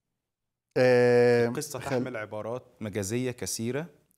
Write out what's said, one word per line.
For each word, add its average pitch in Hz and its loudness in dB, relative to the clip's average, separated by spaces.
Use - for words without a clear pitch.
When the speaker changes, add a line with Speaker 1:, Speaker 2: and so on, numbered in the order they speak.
Speaker 1:
آه، 123 6
Speaker 2:
القصة 123 -8
Speaker 1:
خل- 120 -10
Speaker 2:
تحمل 127 -4
عبارات 107 -10
مجازية 110 -4
كثيرة، 120 -6